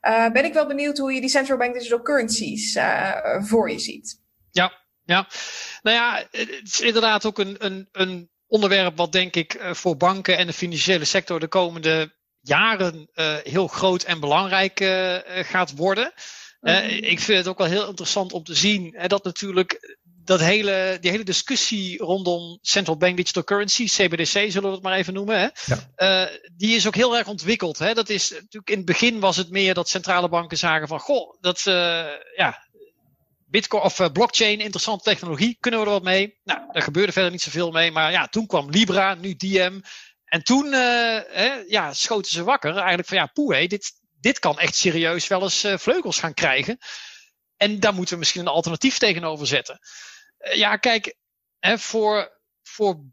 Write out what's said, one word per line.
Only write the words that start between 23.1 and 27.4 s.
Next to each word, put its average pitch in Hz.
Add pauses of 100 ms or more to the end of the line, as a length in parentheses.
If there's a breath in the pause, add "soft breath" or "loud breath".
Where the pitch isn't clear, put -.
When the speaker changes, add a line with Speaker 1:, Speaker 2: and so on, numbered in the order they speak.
Speaker 2:
digital 180
currency, 202
C 185
B 170
D 165
C 160
zullen 196
we 190
het 190
maar 190
even 190
noemen, 202
hè, 202 (180)
Speaker 3:
Ja. -
Speaker 2:
eh, 185 (200)
die 214
is 208
ook 214
heel 240
erg 220
ontwikkeld. 185